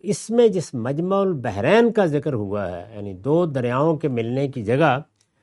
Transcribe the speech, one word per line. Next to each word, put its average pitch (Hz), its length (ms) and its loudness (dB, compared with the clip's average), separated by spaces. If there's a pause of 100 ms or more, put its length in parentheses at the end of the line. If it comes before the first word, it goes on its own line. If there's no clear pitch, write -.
اس - 300 -6
میں 233 180 6
جس 180 260 -4
مجمع 143 420 -2
البحرین 180 760 2
کا 202 140 2
ذکر 147 260 -2
ہوا 101 400 -4
ہے، 95 220 -12
یعنی 101 200 -10
دو 147 320 0
دریاؤں 135 500 0
کے 151 120 -4
ملنے 127 400 -2
کی 127 160 -8
جگہ، 131 360 2 (420)